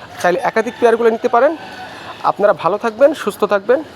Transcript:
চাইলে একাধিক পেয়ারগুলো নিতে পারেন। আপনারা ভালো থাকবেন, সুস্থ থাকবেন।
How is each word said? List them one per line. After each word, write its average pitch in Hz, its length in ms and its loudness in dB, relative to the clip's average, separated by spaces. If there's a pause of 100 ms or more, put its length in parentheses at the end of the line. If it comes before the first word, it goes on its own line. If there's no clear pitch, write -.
(220)
চাইলে 175 180 2
একাধিক 220 400 -2
পেয়ারগুলো 233 300 4
নিতে 226 200 -2
পারেন। 277 280 2 (680)
আপনারা 202 300 2
ভালো 170 240 -2
থাকবেন, 233 360 2
সুস্থ - 300 -6
থাকবেন। 208 400 0 (120)